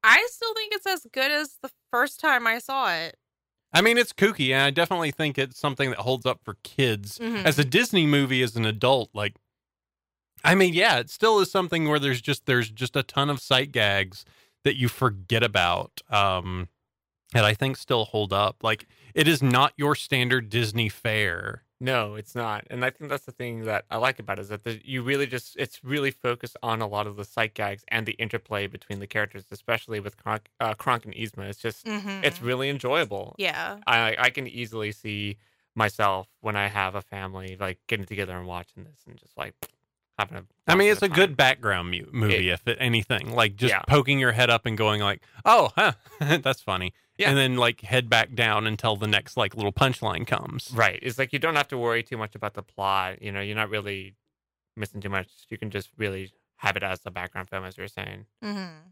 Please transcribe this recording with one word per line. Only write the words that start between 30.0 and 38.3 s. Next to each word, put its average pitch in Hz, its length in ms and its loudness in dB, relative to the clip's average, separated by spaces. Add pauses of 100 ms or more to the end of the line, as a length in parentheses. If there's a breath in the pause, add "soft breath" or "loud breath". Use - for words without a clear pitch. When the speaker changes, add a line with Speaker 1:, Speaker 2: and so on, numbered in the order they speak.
Speaker 3:
with 104 200 -12
Kronk, 107 280 -6 (100)
uh, 113 140 -2
Kronk 120 320 -2
and 110 80 -14
Yzma. 104 340 -10
It's 101 120 -12
just, - 260 -8
Speaker 1:
Mm-hmm. 196 400 -6
Speaker 3:
it's 156 160 -2
really 127 280 -2
enjoyable. 127 680 -4
Speaker 1:
Yeah. 180 400 -6 (100)
Speaker 3:
I, 117 320 2
I 123 100 4
can 131 160 -6
easily 110 460 -8
see 104 460 -8 (360)
myself 101 540 0 (140)
when 107 160 -4
I 101 100 0
have 98 280 -2
a 98 60 -6
family, 95 560 -12
like, 95 300 -6
getting 101 180 -4
together 92 320 -8